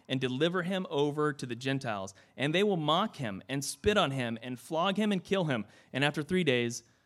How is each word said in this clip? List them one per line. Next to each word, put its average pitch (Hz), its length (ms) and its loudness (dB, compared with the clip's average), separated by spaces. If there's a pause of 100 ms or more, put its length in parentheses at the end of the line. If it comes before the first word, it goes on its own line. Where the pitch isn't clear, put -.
and 131 120 0
deliver 160 440 0
him 185 260 -2
over 147 420 0
to 139 140 -8
the 117 80 -4
Gentiles. 123 600 -4 (220)
And 139 160 0
they 185 120 4
will 202 120 2
mock 165 400 0
him 101 320 -6
and 139 160 -4
spit - 320 0
on 165 140 4
him 120 320 -2
and 127 160 -8
flog 180 380 0
him 208 160 2
and 180 100 0
kill 190 220 0
him. 127 200 0 (280)
And 135 120 0
after 147 180 0
three 185 200 0
days, 120 400 2 (240)